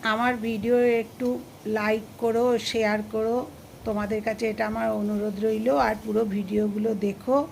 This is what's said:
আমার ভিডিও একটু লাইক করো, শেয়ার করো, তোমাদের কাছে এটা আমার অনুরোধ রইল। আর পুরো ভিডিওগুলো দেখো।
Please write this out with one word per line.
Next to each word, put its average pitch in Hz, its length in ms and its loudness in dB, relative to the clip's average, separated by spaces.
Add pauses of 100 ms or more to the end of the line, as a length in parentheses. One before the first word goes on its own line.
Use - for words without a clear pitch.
(120)
আমার 240 220 2 (140)
ভিডিও 233 300 2 (260)
একটু 247 240 -6 (500)
লাইক 214 280 0 (180)
করো, 233 220 2 (240)
শেয়ার 214 300 2 (140)
করো, 226 240 0 (480)
তোমাদের 208 420 -2
কাছে 220 240 -2
এটা 214 200 -2
আমার 226 160 0 (120)
অনুরোধ 208 360 0 (100)
রইল। 220 220 2 (200)
আর 214 160 2
পুরো 214 180 0 (140)
ভিডিওগুলো 208 560 0 (140)
দেখো। 202 320 0 (140)